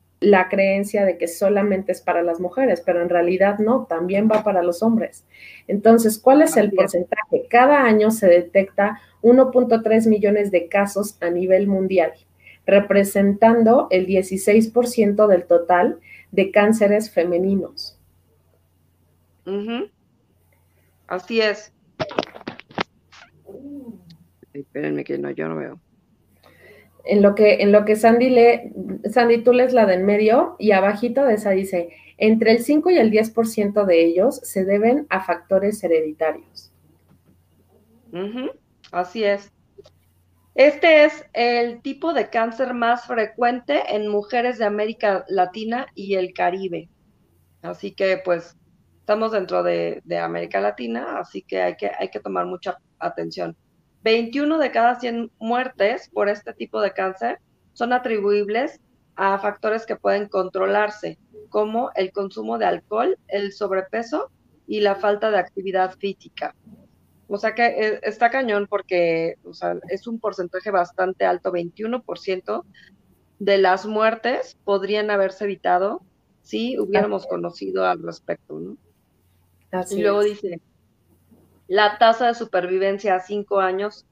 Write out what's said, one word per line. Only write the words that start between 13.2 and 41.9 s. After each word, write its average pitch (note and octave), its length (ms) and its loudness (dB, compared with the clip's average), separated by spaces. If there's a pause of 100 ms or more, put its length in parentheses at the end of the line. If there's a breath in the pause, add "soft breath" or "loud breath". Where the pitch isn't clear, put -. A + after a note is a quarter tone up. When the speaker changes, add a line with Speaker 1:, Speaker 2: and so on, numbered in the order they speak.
Speaker 1:
el F#3 160 2
dieciséis F#3+ 640 2
por A#3+ 160 0
ciento G#3+ 420 2
del F3+ 180 4
total F3 540 2 (320 loud breath)
de F#3+ 200 0
cánceres G#3+ 580 2
femeninos. F3+ 880 -2 (1500)
Speaker 2:
Ujú. A3 420 -6 (1200)
Así A3 340 -4
es. G#3 320 -4 (2750)
Ay, C#3+ 80 -14
espérenme D3 420 -6
que C#3+ 140 -6
no, C#3+ 140 -6
yo D#3 180 -8
no E3 60 -8
veo. C#3 240 -10 (1200 soft breath)
Speaker 1:
En G3+ 200 4
lo G3+ 100 6
que, G#3 300 4
en G3+ 80 4
lo G#3 120 8
que G#3+ 120 2
Sandy A#3 340 4
lee, A#3 420 4 (380)
Sandy, A#3 300 4
tú A#3+ 140 4
lees B3 200 2
la A3 140 6
de F#3 80 4
en F#3 100 0
medio, G#3+ 540 2
y G#3+ 120 2
abajito G#3+ 540 2
de A#3+ 80 4
esa G#3+ 160 -2
dice, F#3+ 400 -2 (300 loud breath)
"Entre A3 320 4
el A#3 80 4
cinco D4+ 320 2
y F4 80 6
el A3 100 4
diez A3 220 2
por A3+ 160 0
ciento G#3 400 0
de E3+ 180 6
ellos F3+ 380 2
se F#3+ 220 -4
deben A3 440 2
a F#3+ 120 -2
factores F#3+ 640 -2
hereditarios". D#3 880 -4 (1400)
Speaker 2:
Ujú, A3+ 380 -10 (400)
así F3+ 320 -6
es. G3+ 280 -2 (1000)
Este D4 520 6
es D4+ 260 -2
el A#3+ 500 -2
tipo C#4+ 320 -6